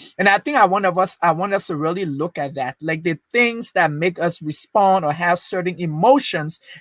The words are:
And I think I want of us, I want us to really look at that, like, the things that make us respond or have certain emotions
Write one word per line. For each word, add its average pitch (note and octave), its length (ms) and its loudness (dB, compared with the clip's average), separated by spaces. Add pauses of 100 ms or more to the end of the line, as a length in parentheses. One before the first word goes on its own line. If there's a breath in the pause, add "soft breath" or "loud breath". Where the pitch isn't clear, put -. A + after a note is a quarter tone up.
(180 loud breath)
And G3 100 2
I G3+ 120 4
think C#4+ 180 -2
I G#3+ 80 8
want F#3+ 220 2
of F3 100 0
us, F#3 240 0
I E3+ 120 4
want F#3+ 200 -2
us G3 140 -2
to F3 80 -4
really E3 280 -2
look D#3 360 -6
at C#3+ 160 -6
that, C3 260 -6
like, D#3+ 220 -4
the E3 160 -2 (120)
things A#3 420 -2
that E3 180 2
make E3+ 260 -2
us E3+ 240 -4
respond F#3+ 640 2
or D3 80 0
have F3 240 0
certain F3+ 420 -6
emotions E3+ 800 2 (220 loud breath)